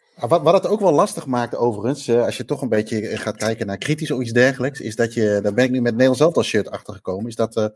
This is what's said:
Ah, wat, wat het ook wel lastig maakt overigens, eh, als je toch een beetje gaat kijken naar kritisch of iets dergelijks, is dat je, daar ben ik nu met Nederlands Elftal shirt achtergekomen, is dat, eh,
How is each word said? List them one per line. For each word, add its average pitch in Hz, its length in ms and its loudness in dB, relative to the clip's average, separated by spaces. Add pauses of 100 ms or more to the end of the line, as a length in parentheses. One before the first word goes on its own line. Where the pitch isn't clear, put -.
(160)
Ah, 117 140 -6
wat, 165 120 4
wat 160 120 6
het 190 120 2
ook 214 140 0
wel 185 120 4
lastig 151 340 0
maakt 120 300 -2
overigens, 120 520 -2
eh, 117 160 4
als 117 120 -2
je 120 80 -8
toch - 180 -6
een 131 60 -2
beetje 107 480 -2
gaat 107 200 -4
kijken 110 300 -4
naar 98 120 -6
kritisch 151 320 -4
of 131 100 -2
iets 117 120 -6
dergelijks, 131 480 2
is 107 160 -8
dat 117 180 0
je, 104 280 2
daar 104 120 0
ben 123 100 4
ik 127 60 2
nu 127 100 0
met 120 120 2
Nederlands 127 280 4
Elftal 151 220 4
shirt 104 280 -2
achtergekomen, 98 580 -8
is 113 80 -10
dat, 113 200 -2
eh, 107 200 2